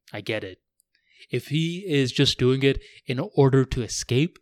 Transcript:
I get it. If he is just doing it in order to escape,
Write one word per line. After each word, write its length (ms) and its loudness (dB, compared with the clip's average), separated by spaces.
I 100 -10
get 200 -4
it. 160 -14
If 180 -6
he 380 -4
is 260 0
just 260 2
doing 240 2
it 180 2
in 120 -4
order 300 6
to 180 -4
escape, 600 -2